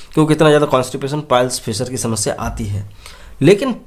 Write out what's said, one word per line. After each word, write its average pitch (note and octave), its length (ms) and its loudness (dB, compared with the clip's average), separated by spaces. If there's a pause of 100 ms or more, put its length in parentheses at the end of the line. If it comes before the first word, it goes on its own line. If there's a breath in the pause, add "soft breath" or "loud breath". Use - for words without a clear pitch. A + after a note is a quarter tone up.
(140 loud breath)
क्योंकि D3+ 200 2
इतना D#3 140 4
ज़्यादा D3 180 6
कॉन्स्टिपेशन, C3+ 560 -2
पाइल्स, B2+ 380 0
फिशर A#2+ 300 -6
की B2+ 80 -8
समस्या A2+ 420 -4
आती A#2 260 -6
है। G2+ 240 -6 (520 loud breath)
लेकिन G3+ 340 4 (120)